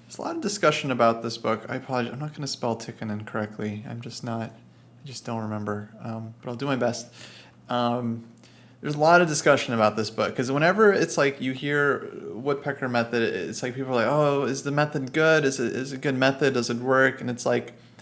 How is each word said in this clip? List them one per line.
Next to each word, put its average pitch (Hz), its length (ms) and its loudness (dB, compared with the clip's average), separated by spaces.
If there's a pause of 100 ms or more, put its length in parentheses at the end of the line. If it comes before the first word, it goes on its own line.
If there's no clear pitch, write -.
there's - 140 -16
a - 20 -8
lot 330 140 -6
of 330 60 -6
discussion 151 500 0
about 117 320 2
this 117 140 -6
book. 110 300 -4
I 123 100 -6
apologize. 127 360 -4
I'm 131 60 -8
not 151 160 -8
gonna 143 120 -8
spell 117 280 -4
Tikkanen 107 500 -8
correctly. 107 640 -6
I'm 117 100 -10
just 117 240 -12
not, 113 280 -6
I - 560 -20
just 127 180 -14
don't 113 160 -6
remember. 104 480 -6 (120)
Um, 113 380 -10
but 127 100 -12
I'll 123 60 -8
do 131 120 -6
my 135 80 0
best. 120 360 -2 (560)
Um, 120 580 -2 (540)
there's 147 140 -4
a 147 60 -4
lot 170 220 8
of 175 60 4
discussion 143 460 4
about 107 220 6
this 110 160 -2
book, 104 240 -2
'cause 127 160 -2
whenever 196 420 6
it's - 240 0
like 139 240 2
you 127 100 -2
hear 143 600 0 (200)
Woodpecker 135 560 -4
Method, 117 360 0
it's 95 400 -4
like 123 100 -6
people 131 200 -6
are - 20 2
like, 113 120 2
"Oh, 143 360 2
is 135 180 -2
the 143 100 -4
method 143 420 -2
good? 156 320 4
Is 135 140 0
it, 110 160 -2
is 131 160 -6
it 139 40 -10
a 131 40 -10
good 143 160 -2
method? 139 380 2
Does 120 160 0
it 120 80 -2
work?" 131 420 4
And 123 80 -8
it's 120 180 -6
like, 123 280 0 (280)